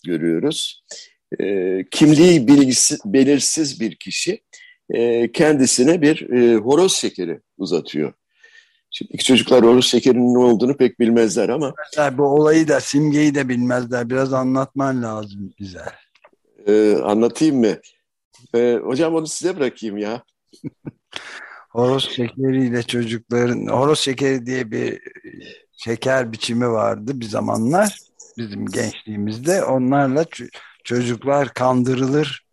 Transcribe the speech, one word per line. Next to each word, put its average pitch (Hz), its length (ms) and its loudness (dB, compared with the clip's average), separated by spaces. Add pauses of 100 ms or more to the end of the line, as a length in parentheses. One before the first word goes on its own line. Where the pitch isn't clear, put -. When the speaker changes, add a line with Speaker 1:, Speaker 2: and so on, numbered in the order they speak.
Speaker 1:
görüyoruz. 85 800 -4 (560)
E, 95 380 -2 (140)
kimliği 151 560 6
bilgisi-, 139 580 4
belirsiz 135 760 0
bir 107 160 -4
kişi, - 460 -8 (480)
e, 117 420 0
kendisine 151 720 2
bir, 151 280 2
e, 120 260 4
horoz 143 380 2
şekeri 87 460 -6 (180)
uzatıyor. 76 560 -4 (760)
Şimdi - 240 -14
iki - 120 -6
çocuklar 120 400 4
horoz 123 200 6
şekerinin 123 480 4
ne 123 60 4
olduğunu 123 380 4
pek 127 220 2
bilmezler 113 500 2
ama 131 280 -4
Speaker 2:
Mesela 143 400 -4
bu 147 60 2
olayı 151 440 4
da, 143 120 2
simgeyi 147 560 2
de 139 140 -2
bilmezler. 123 600 -2
Biraz 131 240 -2
anlatman 131 680 -2
lazım 101 560 -10
bize. 92 240 -14 (840)
Speaker 1:
E, 104 280 4
anlatayım 113 640 0
mı? 107 160 2 (800)
E, 120 280 2
hocam 160 320 -2
onu 160 120 -4
size 190 300 -6
bırakayım 113 400 -6
ya. 104 260 -8 (400)
<laughs> - 1040 -18
Speaker 2:
Horoz 127 400 -2
şekeriyle 127 720 -2
çocukların, 117 840 -4
horoz 135 320 0
şekeri 131 460 -2
diye 127 260 -6
bir 117 300 -6 (760)
şeker 123 540 -4
biçimi 120 380 -4
vardı 107 460 -2
bir 117 100 -10
zamanlar 110 720 -2 (400)
bizim 104 280 -10
gençliğimizde. 110 1000 -4
Onlarla 131 600 0
ç-, 123 260 -16 (340)
çocuklar 123 720 -2
kandırılır 127 1000 0